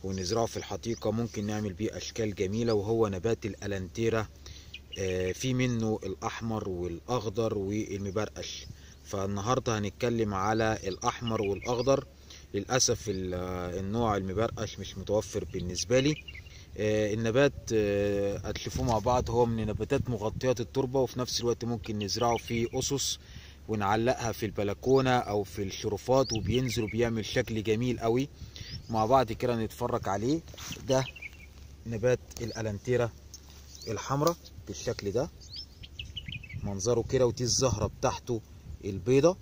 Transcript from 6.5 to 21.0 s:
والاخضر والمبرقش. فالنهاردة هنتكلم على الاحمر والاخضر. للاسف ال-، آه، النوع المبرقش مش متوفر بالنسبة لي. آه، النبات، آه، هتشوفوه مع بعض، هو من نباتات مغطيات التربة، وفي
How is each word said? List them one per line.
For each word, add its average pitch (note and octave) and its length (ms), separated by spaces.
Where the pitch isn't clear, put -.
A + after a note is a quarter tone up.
والاخضر G#2 880
والمبرقش. G2+ 1080
فالنهاردة G#2 760
هنتكلم A2 540
على A2 500
الاحمر A2 580
والاخضر. A#2 640
للاسف G#2+ 560
ال-، F#2 240
آه، F2+ 460
النوع G#2 380
المبرقش G2+ 640
مش - 180
متوفر G2+ 460
بالنسبة F#2 460
لي. D3 160
آه، G#2+ 340
النبات، A2+ 400
آه، G2+ 640
هتشوفوه G#2+ 480
مع A2+ 140
بعض، B2 300
هو A#2+ 160
من A2+ 220
نباتات A2 420
مغطيات A2+ 520
التربة، C3 380
وفي B2+ 200